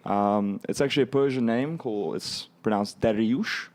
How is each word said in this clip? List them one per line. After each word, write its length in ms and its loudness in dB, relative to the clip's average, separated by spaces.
Um, 640 2
it's 120 -4
actually 240 2
a 20 2
Persian 400 2
name 320 0
called, 380 -4
it's 320 -8
pronounced 380 0
Darius. 760 0